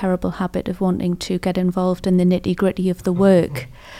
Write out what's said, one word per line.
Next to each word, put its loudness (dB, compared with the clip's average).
terrible -2
habit -6
of -6
wanting 0
to -6
get -2
involved 0
in 2
the 4
nitty-gritty 0
of -6
the 0
work. 4